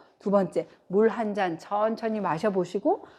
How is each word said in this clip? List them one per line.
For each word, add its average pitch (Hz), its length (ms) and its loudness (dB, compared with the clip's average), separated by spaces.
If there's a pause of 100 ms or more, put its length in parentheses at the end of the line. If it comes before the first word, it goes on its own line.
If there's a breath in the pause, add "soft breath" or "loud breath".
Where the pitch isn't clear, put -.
(200 loud breath)
두 208 120 -4
번째, 196 360 2 (200 loud breath)
물 214 220 4
한 214 240 -2
잔 180 240 -2
천천히 220 640 -2
마셔보시고, 196 840 0 (140)